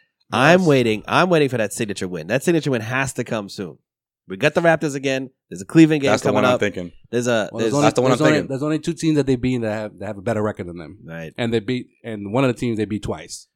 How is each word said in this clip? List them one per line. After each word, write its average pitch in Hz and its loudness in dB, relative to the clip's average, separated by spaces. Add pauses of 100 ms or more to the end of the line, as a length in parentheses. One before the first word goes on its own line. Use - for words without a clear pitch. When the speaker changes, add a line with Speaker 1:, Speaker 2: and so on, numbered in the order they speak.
(320)
Speaker 1:
I'm 151 6
Speaker 2:
last 175 2
Speaker 1:
waiting. 117 2
I'm 156 2
waiting 151 4
for 123 -2
that 107 -2
signature 101 -4
win. 85 -8
That 120 0
signature 156 2
win 120 0
has 127 -4
to 127 -4
come 104 -6
soon. 82 -10 (500)
We 95 -8
got 147 0
the 175 2
Raptors 160 2
again. 135 -2 (200)
There's 92 -12
a 98 -14
Cleveland 156 4
game 135 2
Speaker 3:
That's 110 2
the - 0
Speaker 1:
coming 104 2
Speaker 3:
one - 4
I'm 127 4
Speaker 1:
up. 117 -2
Speaker 3:
thinking. 92 -2 (200)
Speaker 1:
There's 120 -2
a, 113 0
Speaker 2:
Well, 113 -8
Speaker 1:
there's - -4
Speaker 2:
there's 113 0
only, 143 2
Speaker 3:
That's - 2
the 123 4
one 127 4
Speaker 2:
there's 123 2
Speaker 3:
I'm 156 6
Speaker 2:
only, 151 4
Speaker 3:
thinking. 135 -4
Speaker 2:
there's 135 -4
only 151 -2
two 165 -4
teams 156 0
that 135 2
they 131 2
beat 123 -2
that 110 -2
have, 107 -6
that 98 -10
have 104 -8
a 98 -12
better 107 -2
record 101 -4
than 87 -12
them. 82 -14
Speaker 1:
Right. 82 -12
Speaker 2:
And 117 -2
they 117 0
beat, 120 -6 (140)
and 104 -8
one 135 2
of 131 4
the 120 -2
teams 117 -2
they 107 -2
beat 101 -4
twice. 85 -12